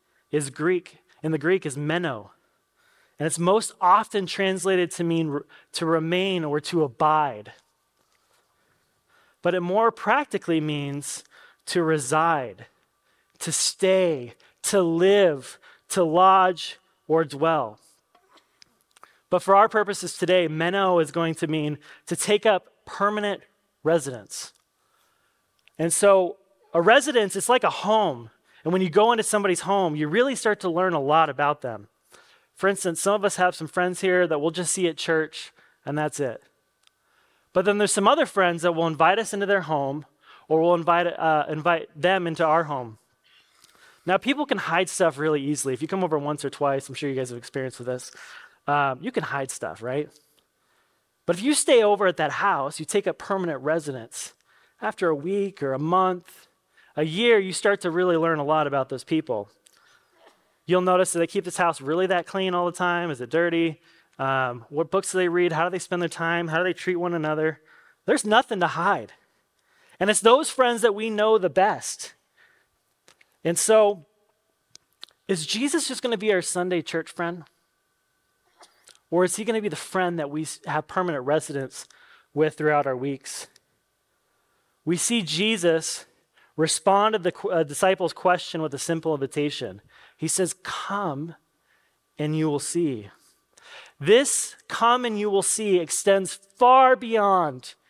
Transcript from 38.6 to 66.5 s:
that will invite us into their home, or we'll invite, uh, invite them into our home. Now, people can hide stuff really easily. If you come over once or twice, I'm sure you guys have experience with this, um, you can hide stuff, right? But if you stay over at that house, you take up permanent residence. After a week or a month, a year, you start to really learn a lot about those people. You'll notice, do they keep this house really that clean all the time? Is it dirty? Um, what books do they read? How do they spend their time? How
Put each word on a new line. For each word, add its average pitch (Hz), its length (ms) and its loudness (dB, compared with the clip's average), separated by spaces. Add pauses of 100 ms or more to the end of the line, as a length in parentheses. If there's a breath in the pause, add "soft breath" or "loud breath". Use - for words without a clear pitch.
that 175 100 2
will 165 140 0
invite 160 320 4
us - 140 -4
into 202 140 -4
their 190 160 2
home, 143 440 -4 (420 soft breath)
or 160 120 2
we'll 175 140 4
invite, 170 320 2
uh, 160 420 0
invite 156 460 -2
them 175 320 0
into 165 180 -2
our 160 200 4
home. 127 340 -10 (1080 soft breath)
Now, 185 120 4
people 277 260 -2
can 220 140 -2
hide 170 320 -2
stuff 160 280 0
really 151 220 0
easily. 139 320 -4
If 123 80 -6
you 156 80 -6
come 190 160 -2
over 156 140 0
once 143 260 -6
or 135 60 -6
twice, 139 380 -2
I'm 131 60 -14
sure 147 140 -6
you 135 80 -4
guys 127 140 -4
have 120 80 -12
experience 131 400 -10
with 123 80 -14
this, 127 240 -8 (560 loud breath)
um, 139 340 0
you 202 100 -10
can 214 140 -6
hide 139 260 -8
stuff, - 320 -10
right? 135 280 -6 (1160)
But 170 100 0
if 185 60 -10
you 285 120 0
stay 262 280 6
over 208 240 2
at 180 120 2
that 151 140 -2
house, 160 460 -2
you 156 60 -10
take 202 220 -2
up 170 120 -2
permanent 175 440 -4
residence. 143 720 -6 (480 soft breath)
After 208 260 -2
a 160 60 2
week 190 480 -4
or 135 100 -2
a 131 60 -4
month, 180 680 -2 (480 soft breath)
a 147 80 0
year, 214 340 4
you 190 140 -2
start 202 300 0
to 175 80 -2
really 175 260 2
learn 160 220 2
a 143 60 -4
lot 151 220 2
about 135 240 -2
those 131 140 -8
people. 123 440 -4 (1160 soft breath)
You'll 180 160 2
notice, 180 300 2
do 170 60 -2
they 170 80 2
keep 190 180 -4
this 175 120 -10
house 170 240 0
really 160 280 0
that 175 180 -2
clean 190 280 -4
all 175 120 -2
the 170 60 -4
time? 175 380 -2
Is 127 100 -8
it 120 100 -10
dirty? 165 500 0 (380 soft breath)
Um, 131 500 -2
what 160 220 -4
books 190 220 -2
do 185 60 -2
they 180 100 2
read? 175 240 2
How 160 120 0
do 180 60 -2
they 185 80 -6
spend 175 240 -6
their 170 60 -2
time? 170 400 -4
How 160 100 -2